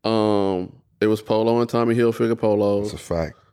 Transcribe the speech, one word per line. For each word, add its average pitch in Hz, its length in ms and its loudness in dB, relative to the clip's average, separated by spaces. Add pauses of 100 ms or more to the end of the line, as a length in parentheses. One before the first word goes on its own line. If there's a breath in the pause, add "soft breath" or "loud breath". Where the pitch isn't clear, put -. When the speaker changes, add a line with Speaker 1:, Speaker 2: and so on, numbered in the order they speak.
Speaker 1:
Um, 101 720 0 (240)
it 104 80 2
was 107 140 0
Polo 113 400 2
and 117 80 -2
Tommy 117 240 0
Hilfiger 117 460 0
polos. 101 520 0
Speaker 2:
That's 90 120 -14
a - 20 -20
fact. 82 300 -6 (160)